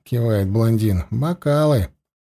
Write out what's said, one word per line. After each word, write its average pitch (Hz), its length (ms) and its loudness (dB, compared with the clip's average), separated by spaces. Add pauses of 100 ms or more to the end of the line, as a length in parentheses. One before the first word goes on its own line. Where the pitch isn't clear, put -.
кивает 110 460 -2
блондин, — 110 600 0
«бокалы». 147 800 0 (360)